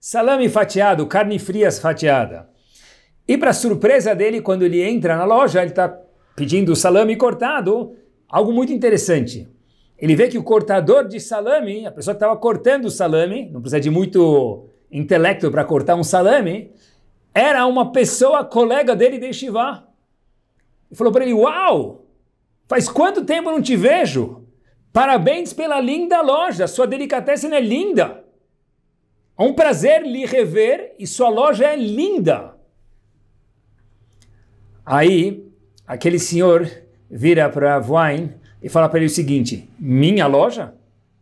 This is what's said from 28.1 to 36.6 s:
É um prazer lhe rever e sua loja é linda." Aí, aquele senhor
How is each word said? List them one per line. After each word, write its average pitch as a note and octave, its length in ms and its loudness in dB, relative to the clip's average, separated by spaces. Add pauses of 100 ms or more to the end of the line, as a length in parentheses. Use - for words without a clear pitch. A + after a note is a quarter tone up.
É F#3 40 0
um C4 100 2
prazer D4 500 4
lhe C4 220 -6
rever A3+ 760 0
e G3+ 80 -12
sua B3 240 0
loja B3 360 2
é D4+ 100 0
linda." G#3+ 800 -2 (2250)
Aí, F3 600 2 (420)
aquele F3 320 -2
senhor E3+ 520 2 (400)